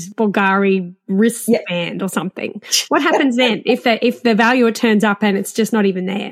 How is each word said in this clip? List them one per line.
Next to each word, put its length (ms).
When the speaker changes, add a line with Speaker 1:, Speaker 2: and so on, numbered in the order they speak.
Speaker 1:
Bulgari 800
wristband 960
Speaker 2:
Yeah. 40
Speaker 1:
or 40
something. 520
What 140
happens 340
then 300
if 180
the, 200
if 200
the 100
valuer 380
turns 320
up 180
and 140
it's 160
just 200
not 140
even 200
there? 260